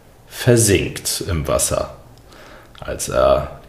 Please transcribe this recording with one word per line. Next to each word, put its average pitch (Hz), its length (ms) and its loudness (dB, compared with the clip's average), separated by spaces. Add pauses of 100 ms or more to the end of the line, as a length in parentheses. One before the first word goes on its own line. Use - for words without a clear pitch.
(300)
versinkt - 960 2
im 80 220 -2
Wasser, - 480 -2 (840)
als - 280 -8
er 65 600 2